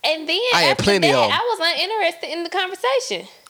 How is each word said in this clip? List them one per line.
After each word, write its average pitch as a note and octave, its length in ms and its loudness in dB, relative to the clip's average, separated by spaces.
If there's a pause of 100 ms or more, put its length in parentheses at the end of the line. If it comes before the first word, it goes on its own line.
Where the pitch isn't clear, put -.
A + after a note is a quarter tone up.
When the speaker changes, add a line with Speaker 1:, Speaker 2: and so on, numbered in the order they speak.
Speaker 1:
And D#4 280 -2
then F4+ 100 0 (140)
Speaker 2:
I F4 80 4
had - 100 4
Speaker 1:
after - 120 0
Speaker 2:
plenty G3+ 280 4
Speaker 1:
that, C3 60 4
Speaker 2:
of A#2 80 4
'em. G2+ 80 0
Speaker 1:
I A#4 260 0
was E4 160 0
uninterested E4+ 540 -2
in E4+ 160 -6
the E4+ 40 -8
conversation. F#4 760 -2 (220)